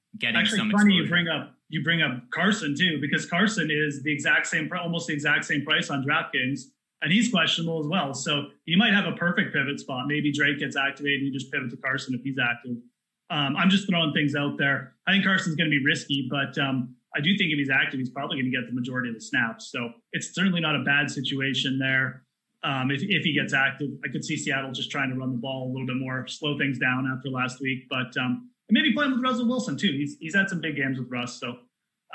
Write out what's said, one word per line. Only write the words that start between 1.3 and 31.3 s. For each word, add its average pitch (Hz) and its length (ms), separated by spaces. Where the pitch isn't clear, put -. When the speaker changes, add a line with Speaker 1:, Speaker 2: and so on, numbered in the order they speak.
Speaker 2:
you 147 140
bring 165 180
up 143 100
Carson 160 460
too, 165 240
because 151 240
Carson 175 460
is 147 320
the 151 80
exact 151 360
same 156 220
pri-, 175 100
almost 170 280
the 160 60
exact 151 320
same 151 180
price 160 260
on 139 140
DraftKings, 139 580
and 156 100
he's 214 180
questionable 165 500
as 151 80
well. 147 260
So 143 340
you 170 120
might 220 160
have 196 120
a 151 100
perfect 175 380
pivot 139 260
spot. 127 280
Maybe 147 240
Drake 143 280
gets 143 160
activated 139 460
and 139 60
you 135 60
just 123 180
pivot 131 200
to 131 60
Carson 131 380
if 123 60
he's 135 200
active. 120 360
Um, 147 280
I'm 185 120
just 190 200
throwing 165 240
things 147 220
out 143 220
there. 139 380
I 180 60
think 190 140
Carson's 180 300
gonna 156 140
be 143 140
risky, 147 480
but, 139 260
um, 135 380
I 156 40
do 185 180
think 175 140
if 151 60
he's 139 120
active, 143 300
he's 123 100
probably 131 280
gonna 127 120
get 123 180
the 120 60
majority 127 360
of 113 60
the 107 60
snaps. 117 480
So 120 220
it's - 200
certainly 175 280
not 156 140
a 127 80
bad 143 280
situation 135 680
there. 131 460
Um, 135 260
if, 139 140
if 160 200
he 156 100
gets 139 200
active, 135 360
I 139 80
could - 140
see 156 120
Seattle 135 340
just 135 180
trying 135 200
to 127 60
run 131 160
the 123 60
ball 131 320
a - 20
little 131 160
bit 127 100
more, 131 300
slow 147 300
things 139 220
down 131 260
after 131 140
last 127 320
week. 131 280
But, 127 280
um, 123 320
and 202 60
maybe 302 180
playing 277 180
with 240 100
Russell 247 260
Wilson 226 300
too. 190 140
He's, 143 280
he's 165 160
had 196 140
some 180 100
big 151 160
games 135 220
with 123 120
Russ. 120 300